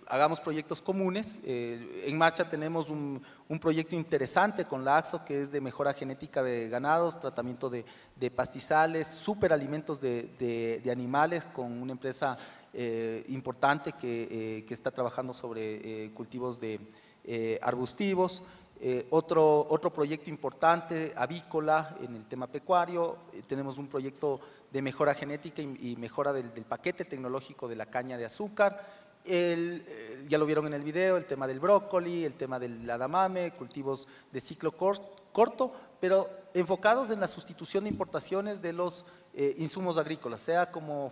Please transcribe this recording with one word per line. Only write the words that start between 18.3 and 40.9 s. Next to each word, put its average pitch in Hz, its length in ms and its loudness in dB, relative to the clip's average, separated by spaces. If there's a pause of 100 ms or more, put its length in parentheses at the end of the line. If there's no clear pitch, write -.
Eh, 123 300 -2
otro, 156 640 6
otro 160 200 4
proyecto 151 380 -2
importante, 160 880 2
avícola, 156 840 0
en 120 120 -8
el 110 120 -14
tema 127 200 -8
pecuario. 175 720 2 (160)
Eh, - 140 -14
tenemos 139 320 -4
un 143 100 -8
proyecto 135 500 -2 (320)
de 135 120 -2
mejora 139 320 2
genética 147 480 -8
y, 131 300 -8
y 117 40 -8
mejora 117 380 -2
del, 120 180 -6
del 117 120 -12
paquete 175 420 -4
tecnológico 131 640 -6
de 117 80 -8
la 107 100 -6
caña 127 320 -4
de 117 80 -4
azúcar. 202 800 -2 (180)
El, 175 640 0
eh, 120 400 -12
ya 147 80 4
lo 151 80 4
vieron 151 220 2
en 151 80 -4
el 143 80 -4
video, 180 340 2
el 170 80 0
tema 135 220 -4
del 131 120 -4
brócoli, 175 680 4
el 131 80 -6
tema 131 240 -4
del 117 320 -6
adamame, 175 640 0
cultivos 135 540 -6 (240)
de 131 100 -6
ciclo 160 360 -4
cor-, 196 240 2 (320)
corto, 233 400 4 (260)
pero 185 300 4 (240)
enfocados 208 580 4
en 214 80 0
la 185 100 2
sustitución 175 560 -4
de 214 60 -2
importaciones 196 720 -2
de 170 140 -4
los, 175 320 -4 (260)
eh, 143 240 2
insumos 170 400 -2
agrícolas, 147 460 -2
sea 175 280 2
como 147 420 -6